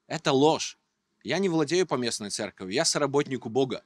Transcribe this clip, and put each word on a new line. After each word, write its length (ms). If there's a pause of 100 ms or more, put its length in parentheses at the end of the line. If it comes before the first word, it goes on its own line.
Это 240
ложь. 480 (460)
Я 160
не 80
владею 360
поместной 460
церковью, 420
я 120
соработник 600
у 40
Бога. 380